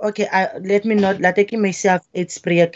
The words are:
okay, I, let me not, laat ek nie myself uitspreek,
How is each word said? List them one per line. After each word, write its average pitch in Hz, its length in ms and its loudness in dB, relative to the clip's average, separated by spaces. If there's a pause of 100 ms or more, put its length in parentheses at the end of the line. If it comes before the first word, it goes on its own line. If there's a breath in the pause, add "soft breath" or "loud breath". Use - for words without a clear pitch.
okay, 208 300 -4
I, 190 240 -2
let 202 300 0
me 220 80 0
not, 196 240 2
laat 180 180 0
ek 202 160 2
nie 226 80 -4
myself 185 560 0
uitspreek, 175 600 0